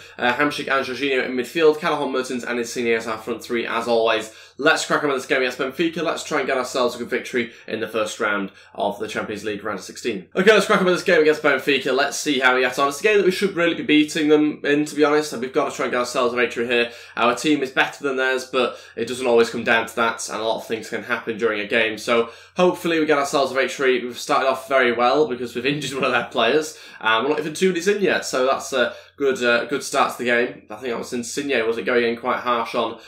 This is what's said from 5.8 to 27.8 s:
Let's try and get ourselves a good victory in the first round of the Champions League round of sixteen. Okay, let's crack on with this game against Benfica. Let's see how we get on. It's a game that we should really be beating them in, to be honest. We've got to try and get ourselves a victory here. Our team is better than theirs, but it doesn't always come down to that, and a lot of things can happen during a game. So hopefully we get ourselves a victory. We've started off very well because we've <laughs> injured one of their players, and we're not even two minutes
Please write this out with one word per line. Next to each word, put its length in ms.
Let's 200
try 160
and 80
get 100
ourselves 380
a 40
good 100
victory 420
in 120
the 80
first 320
round 320
of 260
the 80
Champions 360
League 200
round 160
of 60
sixteen. 500
Okay, 160
let's 140
crack 140
on 60
with 100
this 80
game 180
against 200
Benfica. 540
Let's 220
see 220
how 160
we 60
get 180
on. 80
It's 120
a 40
game 140
that 80
we 60
should 240
really 200
be 80
beating 440
them 360
in, 220
to 100
be 80
honest. 300
We've 200
got 160
to 60
try 100
and 60
get 80
ourselves 340
a 40
victory 300
here. 240
Our 200
team 280
is 80
better 320
than 120
theirs, 300
but 340
it 120
doesn't 180
always 240
come 140
down 240
to 80
that, 340
and 100
a 40
lot 140
of 100
things 220
can 140
happen 340
during 220
a 80
game. 300
So 320
hopefully 440
we 80
get 100
ourselves 340
a 40
victory. 500
We've 140
started 280
off 220
very 220
well 360
because 280
we've 100
<laughs> 80
injured 220
one 80
of 80
their 140
players, 520
and 220
we're 80
not 80
even 160
two 140
minutes 180